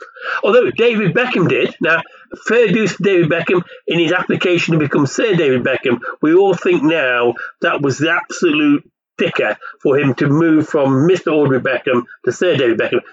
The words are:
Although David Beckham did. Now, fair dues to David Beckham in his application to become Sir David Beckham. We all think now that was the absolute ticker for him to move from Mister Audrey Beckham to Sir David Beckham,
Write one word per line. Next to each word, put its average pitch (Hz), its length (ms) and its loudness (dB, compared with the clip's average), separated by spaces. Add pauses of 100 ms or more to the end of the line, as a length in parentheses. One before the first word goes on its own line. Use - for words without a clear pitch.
(420)
Although 208 300 2
David 214 420 0
Beckham 233 340 0
did. 131 320 -2
Now, 165 220 0 (460)
fair 226 180 4
dues 196 300 0
to - 60 -8
David 175 280 2
Beckham 170 320 0 (240)
in 165 140 -2
his 160 120 0
application 175 600 -2
to 156 80 2
become 143 260 0
Sir 220 300 0
David 131 260 2
Beckham. 127 380 -2 (200)
We 156 140 2
all 190 200 4
think 175 280 0
now 127 520 0 (260)
that - 200 -2
was 139 180 -2
the 160 120 -2
absolute 151 800 0 (280)
ticker 123 380 -2 (260)
for 139 140 2
him 139 180 2
to 147 120 -2
move 156 420 2
from 135 380 2
Mister 180 240 0
Audrey 143 300 2
Beckham 123 440 -2 (200)
to 123 80 -2
Sir 175 240 0
David 117 220 0
Beckham, 117 240 -2 (100)